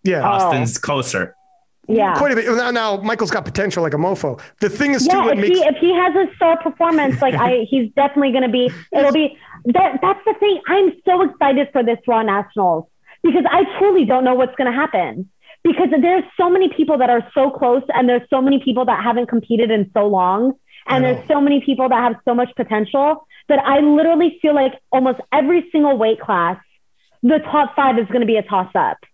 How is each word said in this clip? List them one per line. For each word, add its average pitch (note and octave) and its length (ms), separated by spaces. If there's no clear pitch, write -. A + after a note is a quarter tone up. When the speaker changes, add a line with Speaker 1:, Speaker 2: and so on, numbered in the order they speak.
Speaker 1:
Yeah. F3+ 180
Speaker 2:
Oh. G3+ 120
Speaker 3:
Austin's D#3 440
closer. B2 560
Speaker 2:
Yeah. G3+ 300
Speaker 1:
Quite C#4+ 160
a - 20
bit. A3+ 100
Now, A#3+ 140
now A3 280
Michael's G#3+ 340
got G3 140
potential F3+ 360
like D3+ 140
a - 20
mofo. E3 420
The G#3 100
thing C#4+ 220
is, C4 160
too, F#4 100
Speaker 2:
Yeah, F4+ 80
Speaker 1:
what A3+ 140
Speaker 2:
if - 0
Speaker 1:
makes F#3+ 180
Speaker 2:
he, G#3+ 80
if D4+ 120
he F4 180
has F4+ 200
a F#4+ 200
star E4 260
performance, D#4 600
like, C4 120
I, B3 320
Speaker 1:
<laughs> - 40
Speaker 2:
he's B3 240
definitely C#4 380
gonna B3+ 180
be, B3 200
it'll C#4+ 220
be, D4+ 220
that, C#4 380
that's F#4+ 220
the A4 140
thing. G4+ 280
I'm F#4 240
so F#4 180
excited C4+ 480
for B3+ 120
this A#3 140
Raw A3+ 140
Nationals G3 640
because D#4+ 260
I F4 140
truly F#4+ 260
don't B3+ 180
know B3+ 120
what's B3+ 200
gonna B3+ 180
happen F#3+ 560
because E4+ 280
there's F4 220
so F4+ 120
many F#4 200
people D4 300
that B3 100
are A#3 240
so C4+ 180
close C4 320
and B3+ 140
there's B3 220
so C4 120
many C4+ 220
people B3+ 220
that G#3+ 180
haven't A#3 240
competed A#3 420
in G#3 240
so G#3 140
long G3+ 460
and B3+ 180
Speaker 1:
I B3+ 80
Speaker 2:
there's - 160
Speaker 1:
know. D4+ 60
Speaker 2:
so C#4+ 60
many C#4+ 180
people C4 300
that A#3+ 120
have A#3 220
so B3 100
much B3 220
potential C4+ 720
that C#4+ 100
I C#4 220
literally D#4+ 600
feel D4+ 140
like C4+ 180
almost B3+ 280
every D#4 400
single D4 240
weight A3 240
class, F3+ 360
the D4 160
top D4 360
five C4 240
is A3 100
gonna A#3+ 160
be A3 120
a G3+ 60
toss F#3+ 300
up. C3+ 240